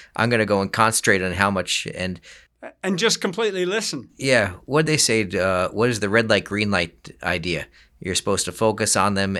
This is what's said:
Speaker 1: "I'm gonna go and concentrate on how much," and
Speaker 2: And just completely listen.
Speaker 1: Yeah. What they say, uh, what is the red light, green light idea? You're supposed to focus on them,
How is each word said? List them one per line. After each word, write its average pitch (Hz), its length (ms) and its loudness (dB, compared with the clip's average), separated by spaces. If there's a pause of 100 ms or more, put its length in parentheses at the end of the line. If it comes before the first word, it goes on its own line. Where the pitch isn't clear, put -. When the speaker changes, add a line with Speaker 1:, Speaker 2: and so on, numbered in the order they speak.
(160)
Speaker 1:
"I'm 117 120 2
gonna 113 160 2
go 101 160 2
and 98 120 -2
concentrate 110 500 2
on 92 120 -2
how 98 180 2
much," - 420 -4
and 90 260 -8 (600)
Speaker 2:
And 180 160 -2
just 214 220 0
completely 196 440 -2
listen. 190 520 -4
Speaker 1:
Yeah. 113 380 2 (100)
What 156 220 2
they 156 100 2
say, 110 320 2 (100)
uh, 92 300 2
what 110 200 2
is 110 120 -2
the 101 80 0
red 113 200 2
light, 101 180 2
green 104 240 -2
light - 520 -4
idea? 85 440 -4 (340)
You're 92 140 -6
supposed 95 300 -2
to 90 80 -6
focus 107 440 0
on 101 180 2
them, 98 260 0